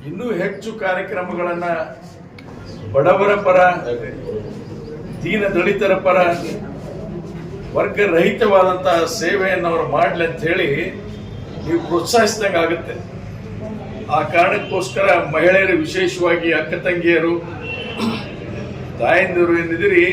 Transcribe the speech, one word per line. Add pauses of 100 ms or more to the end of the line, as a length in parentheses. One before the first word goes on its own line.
ಇನ್ನೂ (160)
ಹೆಚ್ಚು (160)
ಕಾರ್ಯಕ್ರಮಗಳನ್ನ (1200)
ಬಡವರ (140)
ಪರ, (1600)
ದೀನ (100)
ದಲಿತರ (120)
ಪರ, (1600)
ವರ್ಗರಹಿತವಾದಂತಹ (220)
ಸೇವೆಯನ್ನು
ಅವ್ರು (100)
ಮಾಡ್ಲಿ
ಅಂತ
ಹೇಳಿ (960)
ನೀವು
ಪ್ರೋತ್ಸಾಹಿಸಿದಂಗಾಗತ್ತೆ. (1200)
ಆ (180)
ಕಾರಣಕ್ಕೋಸ್ಕರ (280)
ಮಹಿಳೆಯರು, (100)
ವಿಶೇಷವಾಗಿ (100)
ಅಕ್ಕ (140)
ತಂಗಿಯರು, (1700)
ತಾಯಂದಿರು
ಏನಿದ್ದೀರಿ